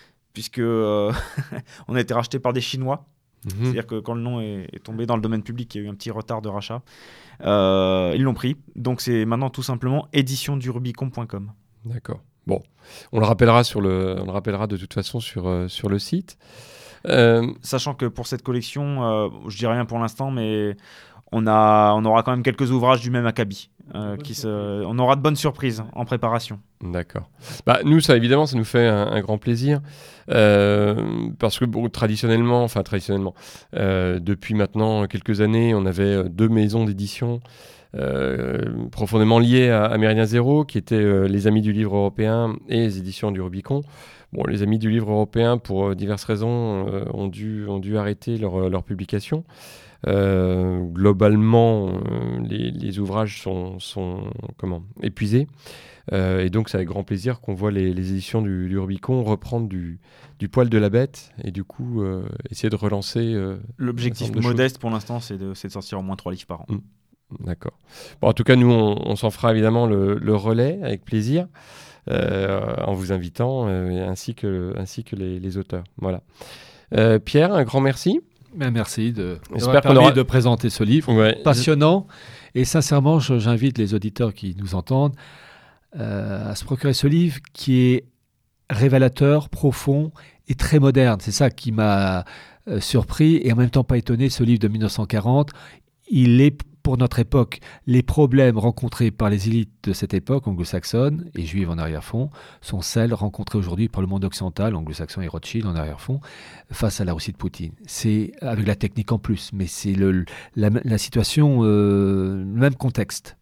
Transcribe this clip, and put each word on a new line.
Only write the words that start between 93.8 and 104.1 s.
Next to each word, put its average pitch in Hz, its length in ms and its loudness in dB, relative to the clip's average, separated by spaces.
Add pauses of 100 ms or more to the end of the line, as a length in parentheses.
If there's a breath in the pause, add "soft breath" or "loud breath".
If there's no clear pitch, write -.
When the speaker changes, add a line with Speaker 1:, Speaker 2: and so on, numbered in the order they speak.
Speaker 3:
pas 127 140 2
étonné. 120 320 0
Ce - 140 0
livre 117 160 4
de 107 80 2
mille 107 140 -2
neuf 110 120 0
cent 110 120 -2
quarante, 123 440 2 (580 loud breath)
il 127 320 6
est 147 160 6 (280)
pour 127 160 0
notre 123 180 0
époque, 123 440 0 (260 loud breath)
les 127 160 4
problèmes 131 560 4
rencontrés 117 500 0
par 104 220 0
les 101 160 0
élites 113 240 0 (140)
de 98 60 0
cette - 220 -4
époque 123 340 -2
anglo-saxonnes 117 880 -2
et 87 100 -6
juives 85 280 -2
en 82 80 -4
arrière-fond 80 500 -4 (320 loud breath)
sont 98 200 -8
celles 117 340 0
rencontrées 104 420 -4
aujourd'hui 95 320 -2
par - 120 -4
le 95 60 -2
monde 95 160 -2